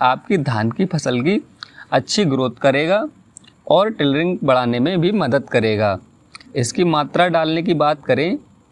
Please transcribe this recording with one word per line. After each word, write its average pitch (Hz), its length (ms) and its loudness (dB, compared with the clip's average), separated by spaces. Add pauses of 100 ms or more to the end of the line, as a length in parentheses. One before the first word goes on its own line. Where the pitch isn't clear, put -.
आपकी 135 360 0
धान 117 320 -2
की 151 160 -2
फसल 135 340 -2
की 180 200 0 (520)
अच्छी 147 320 0
ग्रोथ 131 380 -2
करेगा 160 420 0 (640)
और 190 240 4
टिलरिंग 165 540 -2
बढ़ाने 123 360 2
में 175 200 0
भी 175 120 2
मदद 139 360 0
करेगा। 107 500 0 (580)
इसकी 135 300 -2
मात्रा 160 420 0
डालने 160 340 0
की 170 140 0
बात 147 280 0
करें 147 320 0 (360)